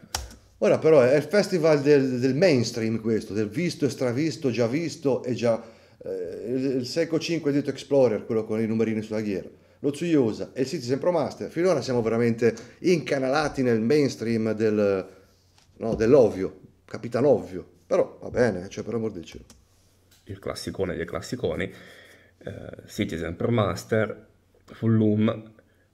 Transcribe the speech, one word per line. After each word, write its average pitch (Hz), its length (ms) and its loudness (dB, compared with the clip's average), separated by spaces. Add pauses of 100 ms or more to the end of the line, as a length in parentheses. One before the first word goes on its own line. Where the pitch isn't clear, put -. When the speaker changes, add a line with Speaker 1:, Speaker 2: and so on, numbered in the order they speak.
(580)
Speaker 1:
Ora 180 200 4
però 156 240 6
è 123 120 6
il 147 80 4
festival 175 600 2
del, 135 380 4
del 127 140 2
mainstream 117 680 2
questo, 107 340 -2
del 107 140 -2
visto 156 360 -4
e 131 60 2
stravisto, 131 600 -2
già 117 160 0
visto 139 560 -2
e 127 120 -4
già, 113 280 0 (400)
eh, 92 500 -8
il, 131 120 -2 (120)
il 123 100 -4
Seiko 160 320 -2
cinque 156 340 -2
detto 139 180 0
Explorer, 120 540 2
quello 110 200 -2
con 107 160 -2
i 113 60 0
numerini 110 360 0
sulla 107 180 -4
ghiera, 101 280 -6 (320)
lo 143 100 -2
Tsuyosa 135 640 0
e 127 100 -4
il 131 40 -2
Citizen 131 320 -4
ProMaster. 143 520 -2
Finora 170 320 0
siamo 120 200 -2
veramente 113 520 2 (240)
incanalati 139 840 0
nel 120 180 2
mainstream 113 720 0
del, 104 560 2 (680)
no, 110 180 -4
dell'ovvio, 110 640 4 (280)
Capitan 117 380 -4
Ovvio. 95 420 0 (200)
Però - 360 0
va 98 80 -12
bene, 98 380 0
cioè, 107 160 -10
per 107 100 -8
amor 110 180 -4
del 87 120 -12
cielo. - 200 -18 (800)
Speaker 2:
Il 98 140 -14
classicone 87 580 -6
dei 82 80 -4
classiconi, 87 600 -6
eh, - 880 -16 (340)
Citizen 85 500 -4
ProMaster, 110 880 -2 (380)
full 113 300 0
lume, 107 580 2 (420)